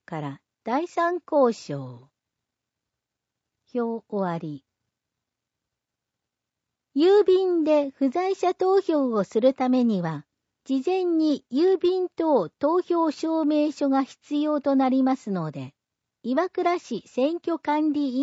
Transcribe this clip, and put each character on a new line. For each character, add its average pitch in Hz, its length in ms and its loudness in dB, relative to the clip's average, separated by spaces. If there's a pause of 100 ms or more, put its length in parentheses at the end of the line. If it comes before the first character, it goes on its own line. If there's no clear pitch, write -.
か 160 160 -8
ら 143 200 -10 (220)
第 285 240 -4
三 339 380 -2
交 269 260 4
渉。 131 580 -12 (1600)
表 233 340 -4
終 208 120 -6
わ 175 180 -4
り。 151 260 -10 (2250)
郵 381 280 6
便 370 400 2
で 294 260 2
不 269 220 0
在 370 240 -2
者 359 180 0
投 381 280 2
票 285 300 0
を 214 120 0
す 220 180 -2
る 262 140 4
た 254 120 -2
め 254 160 2
に 208 200 0
は、 160 240 -6 (380)
事 262 200 -2
前 370 200 0
に 311 460 0
郵 349 260 2
便 359 300 0
等 302 400 0
投 339 340 0
票 330 300 0
証 320 320 -2
明 302 280 2
書 285 180 -2
が 269 140 2
必 - 320 -10
要 294 260 -2
と 277 140 0
な 269 120 2
り 262 160 2
ま 262 120 0
す 226 160 -8
の 165 200 -4
で、 135 220 -12 (480)
岩 285 280 -2
倉 349 300 -2
市 - 260 -8
選 294 320 -2
挙 339 220 -4
管 302 320 -2
理 285 200 -2
委 240 120 -4